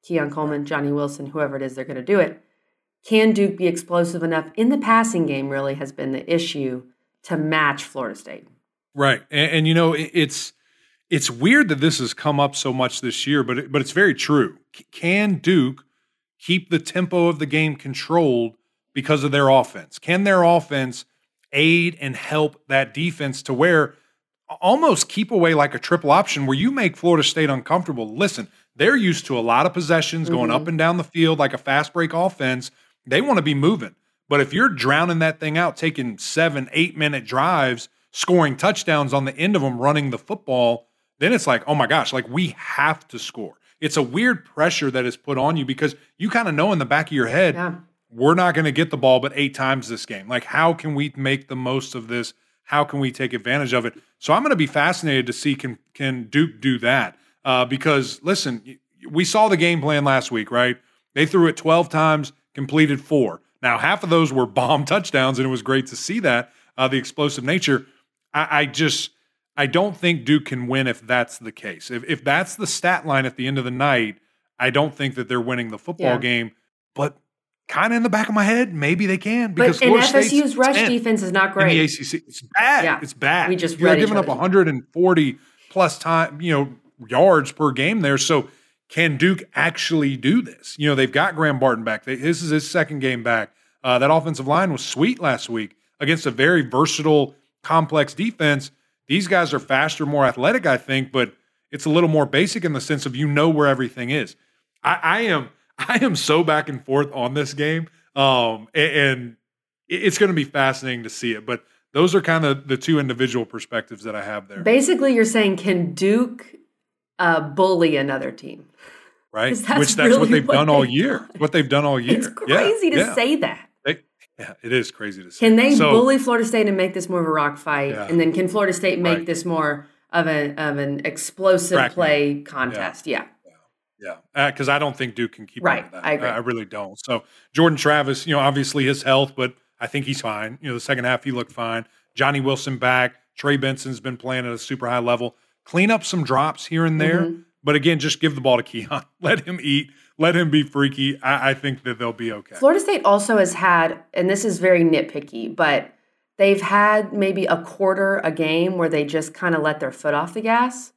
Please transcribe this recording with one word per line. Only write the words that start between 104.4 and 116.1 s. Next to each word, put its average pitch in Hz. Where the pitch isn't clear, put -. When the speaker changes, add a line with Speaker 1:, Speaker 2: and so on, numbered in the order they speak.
Speaker 2:
I, 165
I 170
am 160
I 247
am 208
so 156
back 151
and 131
forth 139
on 127
this 139
game. 156
Um, 120
a-, 143
and 123
it, 180
it's 196
gonna 196
be 156
fascinating 135
to 110
see 117
it. 107
But 120
those 165
are 185
kinda 160
the 139
two 151
individual 123
perspectives 110
that 107
I 104
have 104
there. -
Speaker 1:
Basically, 269
you're 226
saying, 208
can 180
Duke, 226